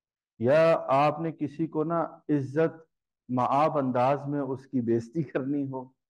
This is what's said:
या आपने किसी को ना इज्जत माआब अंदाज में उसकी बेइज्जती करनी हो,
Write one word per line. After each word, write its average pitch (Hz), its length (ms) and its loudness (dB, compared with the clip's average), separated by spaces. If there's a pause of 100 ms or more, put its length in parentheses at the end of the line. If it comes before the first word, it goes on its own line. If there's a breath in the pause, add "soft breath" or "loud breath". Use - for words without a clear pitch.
(400)
या 131 200 4 (340)
आपने 151 380 0
किसी 147 340 -4
को 151 180 -2
ना 165 160 -2 (300)
इज्जत 147 540 0 (440)
माआब 131 500 2
अंदाज 131 500 0
में 143 120 -4
उसकी 131 400 -4
बेइज्जती 117 440 0
करनी 139 440 -4
हो, 131 140 -10 (280)